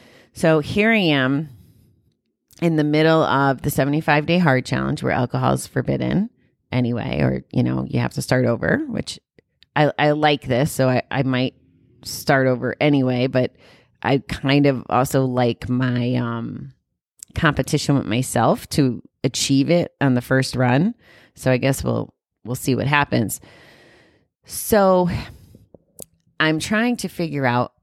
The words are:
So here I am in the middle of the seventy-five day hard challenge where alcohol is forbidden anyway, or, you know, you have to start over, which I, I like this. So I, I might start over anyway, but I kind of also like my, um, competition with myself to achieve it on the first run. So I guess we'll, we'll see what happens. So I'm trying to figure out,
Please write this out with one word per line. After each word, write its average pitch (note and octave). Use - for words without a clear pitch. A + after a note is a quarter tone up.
So D#3+
here G#3
I A3+
am C#3+
in E3
the D3
middle D#3+
of C3+
the D3
seventy-five D3
day E3+
hard C3+
challenge C3+
where C3
alcohol C3
is -
forbidden C3+
anyway, B2
or, C3
you B2
know, C3
you B2+
have -
to C3
start B2+
over, A#2
which -
I, D3
I D3
like D3+
this. C3+
So C3
I, B2+
I C3
might B2+
start C3+
over B2
anyway, C3
but C3
I C3+
kind C#3+
of C3
also C3
like B2
my, B2
um, A#2
competition D3
with B2+
myself B2
to C3
achieve C#3
it E3+
on C#3
the B2
first C3
run. C3
So -
I B2+
guess C3
we'll, A#2
we'll A#2
see C3
what G#2+
happens. C#3
So F#3
I'm D#3
trying A3+
to F#3+
figure D3
out, A#2+